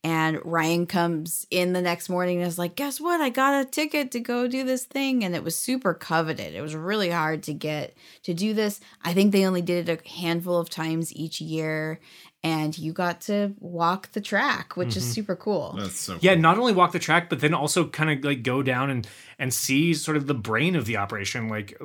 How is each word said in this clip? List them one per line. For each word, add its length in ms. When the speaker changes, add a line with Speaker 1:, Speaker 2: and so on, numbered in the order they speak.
Speaker 1:
And 400
Ryan 440
comes 640
in 220
the 80
next 280
morning 300
and 80
is 120
like, 160
"Guess 240
what? 220
I 80
got 320
a 80
ticket 420
to 80
go 280
do 160
this 200
thing." 400
And 120
it 80
was 120
super 380
coveted. 640
It 60
was 140
really 360
hard 320
to 100
get 420
to 100
do 200
this. 260
I 100
think 180
they 140
only 160
did 280
it 160
a 40
handful 500
of 100
times 460
each 260
year. 580
And 320
you 160
got 300
to 380
walk 540
the 80
track, 540
which 220
is 60
Speaker 2:
Mm-hmm. 80
Speaker 1:
super 240
cool. 420
Speaker 3:
That's 220
so 220
Speaker 2:
Yeah, 120
Speaker 3:
cool. 80
Speaker 2:
not 160
only 160
walk 180
the 60
track, 320
but 100
then 140
also 320
kinda, 320
like, 140
go 220
down 260
and, 180
and 160
see 400
sort 240
of 80
the 80
brain 420
of 120
the 100
operation, 520
like, 360